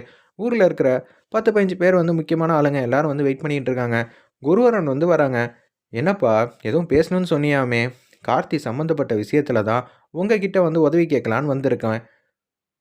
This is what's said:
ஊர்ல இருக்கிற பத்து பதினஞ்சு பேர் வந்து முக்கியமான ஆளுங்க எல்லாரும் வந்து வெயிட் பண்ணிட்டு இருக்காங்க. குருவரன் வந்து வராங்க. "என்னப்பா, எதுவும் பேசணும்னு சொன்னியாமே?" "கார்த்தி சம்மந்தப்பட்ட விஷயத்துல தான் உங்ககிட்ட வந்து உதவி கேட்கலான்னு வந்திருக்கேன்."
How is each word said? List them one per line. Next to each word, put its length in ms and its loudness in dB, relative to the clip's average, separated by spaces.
ஊர்ல 260 0
இருக்கிற 260 2
பத்து 180 0
பதினஞ்சு 260 0
பேர் 200 2
வந்து 160 2
முக்கியமான 420 -2
ஆளுங்க 280 2
எல்லாரும் 300 0
வந்து 140 -2
வெயிட் 160 -2
பண்ணிட்டு 280 -4
இருக்காங்க. 280 -2
குருவரன் 460 2
வந்து 180 0
வராங்க. 320 2
"என்னப்பா, 400 0
எதுவும் 280 -2
பேசணும்னு 400 0
சொன்னியாமே?" 520 0
"கார்த்தி 340 -2
சம்மந்தப்பட்ட 560 -4
விஷயத்துல 480 0
தான் 220 0
உங்ககிட்ட 480 -2
வந்து 180 0
உதவி 260 4
கேட்கலான்னு 460 0
வந்திருக்கேன்." 480 -2